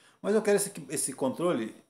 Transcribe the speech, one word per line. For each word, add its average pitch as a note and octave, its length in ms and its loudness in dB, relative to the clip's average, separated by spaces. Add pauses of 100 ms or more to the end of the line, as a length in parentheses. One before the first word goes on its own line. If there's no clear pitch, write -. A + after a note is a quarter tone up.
(220)
Mas G3 120 2
eu G#3+ 60 4
quero G#3 160 4
esse, G3 160 -2 (160)
esse C#3 240 -4
controle, C3 640 -2 (140)